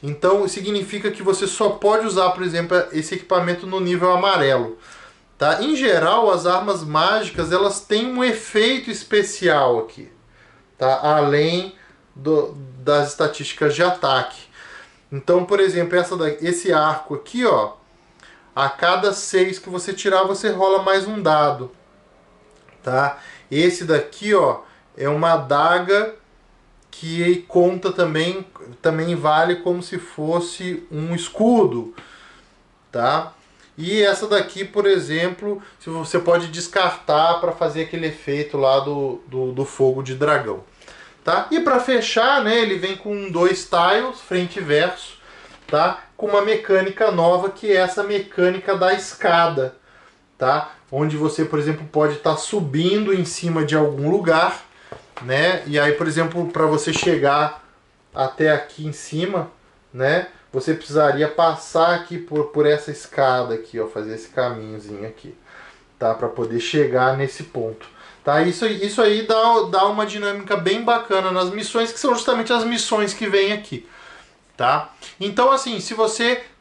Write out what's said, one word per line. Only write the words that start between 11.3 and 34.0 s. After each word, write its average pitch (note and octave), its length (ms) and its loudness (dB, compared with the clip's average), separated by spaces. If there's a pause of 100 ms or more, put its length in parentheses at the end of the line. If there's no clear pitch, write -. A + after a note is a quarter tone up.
do, D3 400 0 (240)
das C#3+ 300 2
estatísticas D3+ 680 -2
de E3 80 2
ataque. C#3+ 600 0 (680)
Então, F3 320 2
por G3 160 0
exemplo, F3 380 2
essa E3+ 180 0
da, D#3+ 140 0
esse E3+ 420 -2
arco D#3 440 0
aqui, A#3+ 300 -4
ó, A#2+ 280 2 (800)
a C3+ 140 0
cada F3+ 420 0
seis F#3 480 -2
que - 100 -16
você F3+ 220 -8
tirar, F#3+ 320 0
você G3 260 -2
rola F#3+ 340 2
mais G3 240 2
um G#3+ 140 -6
dado, D3 500 2 (1120)
tá? C#3 340 0 (340)
Esse E3+ 320 2
daqui, D#3+ 500 0
ó, D#3+ 280 2 (340)
é C#3 140 -2
uma E3 240 2
adaga F3 840 2 (760)
que E3+ 560 0
conta F3+ 440 2
também, F3 540 -2 (360)
também D#3+ 340 0
vale D#3 420 2
como F3 240 -2
se F3+ 160 -10
fosse F3 960 -6
um D#3+ 240 -6
escudo, F#3+ 800 0 (1000)
tá? C3 420 0 (420)
E G3 280 0